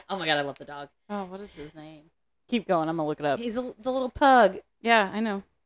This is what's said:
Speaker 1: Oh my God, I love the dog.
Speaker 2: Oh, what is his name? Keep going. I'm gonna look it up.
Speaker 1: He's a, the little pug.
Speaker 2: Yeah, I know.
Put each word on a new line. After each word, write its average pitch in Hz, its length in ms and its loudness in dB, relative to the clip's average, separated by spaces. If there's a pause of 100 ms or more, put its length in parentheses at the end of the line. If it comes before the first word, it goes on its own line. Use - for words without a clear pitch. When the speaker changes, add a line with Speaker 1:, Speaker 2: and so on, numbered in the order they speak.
Speaker 1:
Oh 190 100 -6
my 170 80 -6
God, 151 120 2
I 147 40 0
love 139 160 -8
the 143 60 -20
dog. 143 240 -14 (220)
Speaker 2:
Oh, 202 140 -8
what 185 160 -14
is 202 140 -18
his 151 200 -16
name? 156 280 -20 (460)
Keep 226 200 -2
going. 160 200 2
I'm 165 80 -2
gonna 156 120 -2
look 151 120 -4
it 151 60 -2
up. 147 140 2
Speaker 1:
He's 233 160 -6
a, 247 240 -6
the 233 100 -4
little 254 180 -2
pug. 240 500 6 (220)
Speaker 2:
Yeah, 220 320 4
I 202 80 -4
know. 202 220 -4 (240)